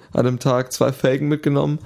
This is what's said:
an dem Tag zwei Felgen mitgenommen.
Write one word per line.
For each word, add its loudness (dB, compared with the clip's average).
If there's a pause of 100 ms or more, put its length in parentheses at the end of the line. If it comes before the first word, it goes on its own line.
(180)
an 2
dem 0
Tag 0
zwei 2
Felgen 0
mitgenommen. 0